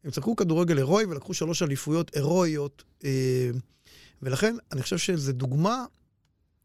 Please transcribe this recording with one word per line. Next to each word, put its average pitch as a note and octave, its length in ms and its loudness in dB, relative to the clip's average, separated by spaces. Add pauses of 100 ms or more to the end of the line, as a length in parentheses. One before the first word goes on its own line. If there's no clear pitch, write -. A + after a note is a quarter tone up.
הם D3+ 60 -6
שיחקו G#3+ 260 -2
כדורגל E3+ 400 2
הירואי E3 280 4
ולקחו E3+ 300 -6
שלוש D#3+ 280 -2
אליפויות D3+ 540 -2
הירואיות, D3+ 680 0 (200)
אה, C3 460 2 (720)
ולכן E3 340 0 (160)
אני C3 100 -4
חושב F3 160 -2
שזו D3+ 340 0
דוגמה, D3+ 520 0 (800)